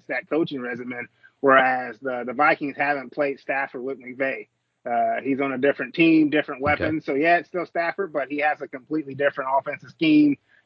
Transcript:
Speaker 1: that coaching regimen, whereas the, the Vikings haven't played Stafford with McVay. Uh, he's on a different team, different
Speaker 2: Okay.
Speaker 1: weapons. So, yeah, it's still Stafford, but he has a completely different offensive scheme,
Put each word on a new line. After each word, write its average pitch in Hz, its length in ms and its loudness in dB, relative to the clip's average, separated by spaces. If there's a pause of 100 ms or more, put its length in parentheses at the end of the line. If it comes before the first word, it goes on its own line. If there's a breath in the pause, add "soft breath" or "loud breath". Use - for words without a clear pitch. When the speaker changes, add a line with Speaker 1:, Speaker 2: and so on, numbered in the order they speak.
Speaker 1:
that 127 200 -6
coaching 151 340 -2
regimen, 123 460 -10 (340 soft breath)
whereas 127 600 2
the, 123 240 -6
the 123 80 -8
Vikings 147 420 0
haven't 143 380 -4
played 139 260 -2
Stafford 135 440 -6
with 131 160 -8
McVay. 127 480 -6 (420)
Uh, 117 340 0
he's 135 180 -2
on 139 100 -2
a 131 60 -4
different 135 380 0
team, 160 340 6
different 143 320 -2
Speaker 2:
Okay. 147 220 0
Speaker 1:
weapons. 156 220 -2
So, 147 100 -2
yeah, 165 220 4
it's 147 100 -8
still 170 180 -6
Stafford, 170 480 -6
but 135 160 -4
he 147 100 -6
has 147 220 -2
a 131 60 -10
completely 139 480 -8
different 139 420 -2
offensive 135 320 -6
scheme, 151 480 4 (280)